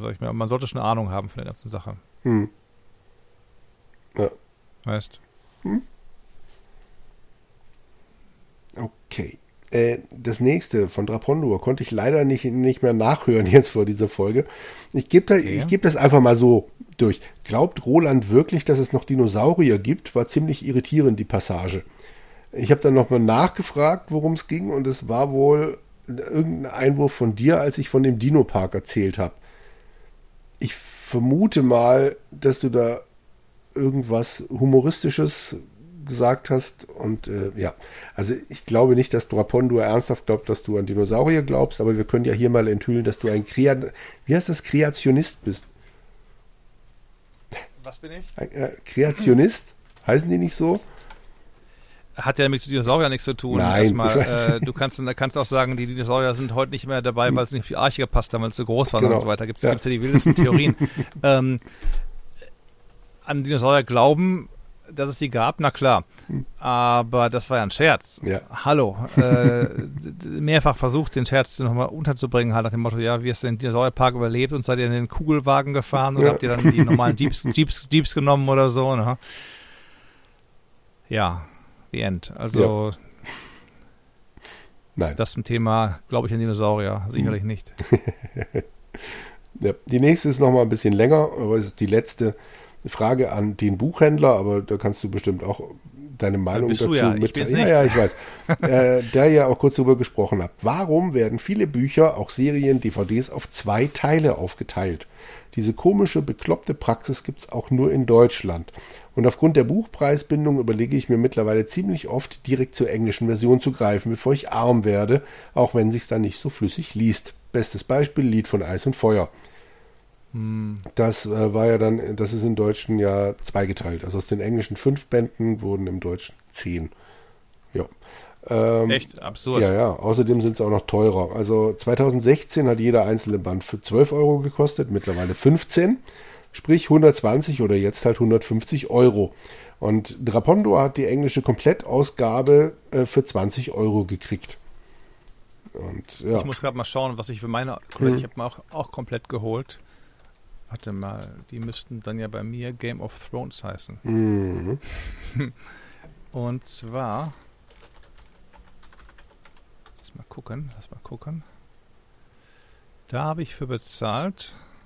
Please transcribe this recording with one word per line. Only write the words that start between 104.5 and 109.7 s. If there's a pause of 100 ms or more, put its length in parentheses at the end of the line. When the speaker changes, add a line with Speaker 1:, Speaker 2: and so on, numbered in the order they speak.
Speaker 2:
Diese
komische,
bekloppte
Praxis
gibt's
auch
nur
in
Deutschland. (420)
Und
aufgrund
der
Buchpreisbindung